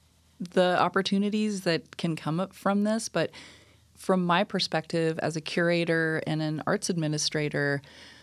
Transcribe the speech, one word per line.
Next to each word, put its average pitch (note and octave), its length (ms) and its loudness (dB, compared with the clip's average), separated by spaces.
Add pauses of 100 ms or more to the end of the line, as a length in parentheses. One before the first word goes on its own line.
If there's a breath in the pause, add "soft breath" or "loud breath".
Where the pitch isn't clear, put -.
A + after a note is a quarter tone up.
(420)
the F3+ 360 2
opportunities G3+ 840 0
that E3 340 -2
can D#3+ 220 -2
come D3+ 240 -2
up F#3+ 120 -6
from G3+ 300 0
this, A3 240 -2
but - 240 0 (640 loud breath)
from F#3 300 0
my F3 180 4
perspective E3 760 -2
as D#3+ 180 -2
a D3+ 40 -4
curator E3 880 2
and D#3 140 0
an D#3 260 -2
arts G3 220 0
administrator, D3+ 920 -2 (420 loud breath)